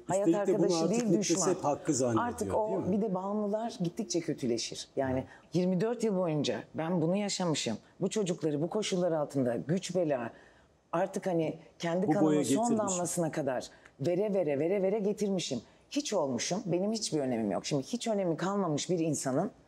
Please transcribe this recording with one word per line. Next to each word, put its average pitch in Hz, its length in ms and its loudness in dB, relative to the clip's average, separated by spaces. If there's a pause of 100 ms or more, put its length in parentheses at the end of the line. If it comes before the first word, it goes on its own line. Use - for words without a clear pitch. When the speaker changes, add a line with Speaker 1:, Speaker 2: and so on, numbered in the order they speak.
Speaker 1:
Hayat 190 200 2
Speaker 2:
Üstelik 196 200 4
de 190 60 4
bunu - 100 4
Speaker 1:
arkadaşı 170 200 4
Speaker 2:
artık 175 80 2
Speaker 1:
değil, 233 120 2
Speaker 2:
müpteset 202 340 2
Speaker 1:
düşman. 180 180 2 (140)
Speaker 2:
hakkı 143 240 0
zannediyor, 120 340 2
Speaker 1:
Artık 117 280 -2
o, 214 140 2
Speaker 2:
değil 190 100 -2
mi? 190 180 0
Speaker 1:
bir 196 40 2
de 220 120 0
bağımlılar 208 720 -2
gittikçe 170 360 -2
kötüleşir. - 760 -4
Yani 131 240 0
Speaker 2:
Evet. 135 100 -8 (260)
Speaker 1:
yirmi 180 260 2
dört 226 220 0
yıl 220 140 2
boyunca 147 460 0 (100)
ben 160 280 0
bunu 165 140 2
yaşamışım. 180 600 -2 (240)
Bu 185 80 0
çocukları 165 520 0
bu 170 80 0
koşullar 185 420 0
altında 139 440 0
güç 175 400 -2
bela, 143 380 0 (580)
artık 185 360 -2
hani 160 300 0 (220)
kendi 175 280 0
Speaker 2:
Bu - 40 2
Speaker 1:
kanımın 151 240 4
Speaker 2:
boya - 100 2
Speaker 1:
son 240 240 2
Speaker 2:
getirmiş. 226 100 2 (120)
Speaker 1:
damlasına 175 400 -2
kadar 135 380 -4 (300)
vere 180 340 0
vere, 151 260 2
vere 185 220 2
vere 190 180 2
getirmişim. 196 640 -2 (300)
Hiç 277 220 -2
olmuşum. 156 520 0
Benim 180 260 0
hiçbir 208 280 -2
önemi 113 340 0
yok. 92 120 -4
Şimdi 139 180 0
hiç 233 240 -6
önemi 190 300 0
kalmamış 175 520 -2
bir 175 100 2
insanın, 151 520 0 (160)